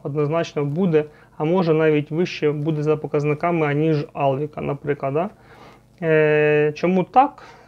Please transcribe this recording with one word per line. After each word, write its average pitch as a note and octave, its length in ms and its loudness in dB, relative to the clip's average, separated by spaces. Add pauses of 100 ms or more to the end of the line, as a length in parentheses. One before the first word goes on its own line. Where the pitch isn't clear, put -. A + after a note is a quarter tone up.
однозначно D3+ 600 -2
буде, D#3 400 2 (320)
а D3+ 80 -4
може E3 300 2
навіть D3+ 360 2
вище D#3 400 -2
буде D3+ 320 -4
за D3+ 140 0
показниками, D3+ 720 -2
аніж D3 460 0
Алвіка, D3 480 -2
наприклад, C#3+ 540 -4
да? F3 160 -2 (720)
Е, D3+ 720 2
чому F3+ 300 0
так? C4+ 380 2 (260)